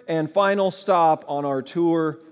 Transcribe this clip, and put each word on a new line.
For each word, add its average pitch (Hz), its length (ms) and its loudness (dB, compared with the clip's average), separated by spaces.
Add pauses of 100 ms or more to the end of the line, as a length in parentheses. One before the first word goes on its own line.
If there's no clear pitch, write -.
and 156 240 -4
final 196 380 0
stop 170 580 2
on 143 160 -4
our 135 200 -4
tour, 165 560 -2 (120)